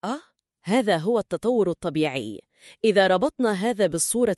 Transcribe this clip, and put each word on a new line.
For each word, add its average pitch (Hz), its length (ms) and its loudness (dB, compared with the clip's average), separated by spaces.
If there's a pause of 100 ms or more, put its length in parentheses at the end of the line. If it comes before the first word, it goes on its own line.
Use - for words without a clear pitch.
آه، 262 160 -6 (420)
هذا 202 340 2
هو 208 220 0
التطور 202 520 0
الطبيعي. 139 720 -4 (440)
إذا 196 220 4
ربطنا 214 460 0
هذا 202 340 0
بالصورة 190 520 -2